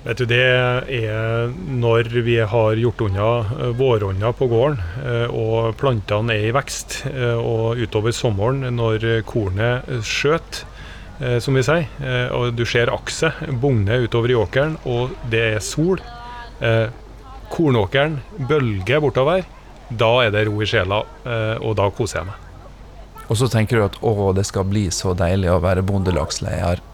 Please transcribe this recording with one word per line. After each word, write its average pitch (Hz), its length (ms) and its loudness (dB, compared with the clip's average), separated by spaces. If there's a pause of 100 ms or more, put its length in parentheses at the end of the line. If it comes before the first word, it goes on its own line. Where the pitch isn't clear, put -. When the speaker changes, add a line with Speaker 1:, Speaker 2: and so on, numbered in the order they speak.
Speaker 1:
Vet 120 160 -4
du, 120 80 2
det 120 160 4
er 120 1080 0 (260)
når 117 300 4 (160)
vi 120 80 4 (100)
har 110 320 4
gjort 113 300 0
unna, 101 240 2 (240)
eh, 123 180 -2
våronna 110 640 2
på 131 160 2
gården, 123 300 4 (180)
eh, 123 320 -2
og 113 480 0
plantene 110 560 2
er 107 140 0
i - 20 -4
vekst, - 460 -4 (100)
eh, 120 320 0
og 117 400 0
utover 110 320 0
sommeren 123 640 0
når 113 320 0 (160)
kornet 113 640 -2 (160)
skjøt, - 560 -2 (640)
eh, 120 160 0
som 135 160 2
vi 127 80 4
sier, 151 240 2 (160)
eh, 127 320 -2
og 120 160 0
du 117 160 -2
ser 120 240 2
akse, - 400 -2 (160)
bugne 120 560 2
utover 117 240 0
i 127 80 4
åkeren, 135 480 0
og 123 320 -2 (160)
det 113 100 2 (120)
er 107 100 -2
sol, 170 400 0 (560)
eh, 113 320 2 (560)
kornåkeren 135 720 2 (240)
bølger 120 560 0
bortover, 151 480 0 (400)
da 120 360 4
er 104 80 2
det 107 160 2
ro 104 140 -2
i 101 60 -2
sjela, 101 340 2 (220)
eh, 110 360 -2
og 110 160 -2
da 98 140 4
koser 92 320 -4
jeg 95 80 -8
meg. - 100 -14 (880)
Speaker 2:
Og 107 120 0
så 131 80 4
tenker 113 300 2
du 104 60 4
at, - 180 -2
«Å, 101 340 2
det 98 120 2
skal 95 200 -2
bli 101 240 2
så 92 240 -2
deilig 92 360 2
å 87 120 4
være 92 220 2
bondelagsleder 90 960 0 (120)